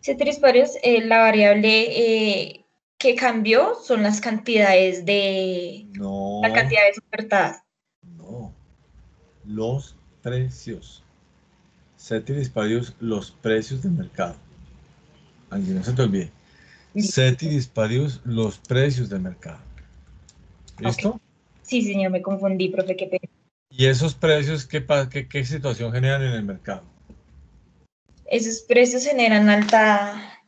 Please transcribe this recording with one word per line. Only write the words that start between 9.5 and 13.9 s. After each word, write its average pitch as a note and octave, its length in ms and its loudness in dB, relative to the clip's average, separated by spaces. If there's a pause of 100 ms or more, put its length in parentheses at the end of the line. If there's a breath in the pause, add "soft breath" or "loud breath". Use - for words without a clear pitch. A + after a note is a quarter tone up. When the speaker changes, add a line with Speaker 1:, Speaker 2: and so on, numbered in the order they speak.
Speaker 2:
precios. B2 800 -8 (960)
Ceteris C3 520 -6
paribus, A#2 500 -4
los A2 320 -6
precios A2 500 -4
de F#3+ 80 -4